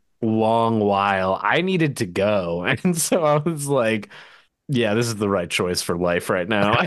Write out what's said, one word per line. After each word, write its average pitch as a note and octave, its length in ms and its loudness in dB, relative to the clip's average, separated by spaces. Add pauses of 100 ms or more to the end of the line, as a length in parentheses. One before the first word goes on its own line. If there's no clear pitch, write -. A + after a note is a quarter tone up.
(240)
long A2+ 580 2
while." G2 640 2
I A#2+ 180 2
needed E3+ 380 0
to G#2+ 80 -2
go. F2+ 580 0
<laughs> B2+ 100 0 (100)
And F3+ 120 0
so E3+ 280 0
I D3+ 120 4
was D3+ 320 -4
like, A2+ 400 0 (600)
"Yeah, A#2 260 0
this A#2 120 0
is A2+ 100 -6
the G#2 120 -2
right F2+ 220 0
choice F2+ 320 -2
for F2 140 -4
life F2 340 0
right F#2 180 -2
now." G#2 240 2 (140)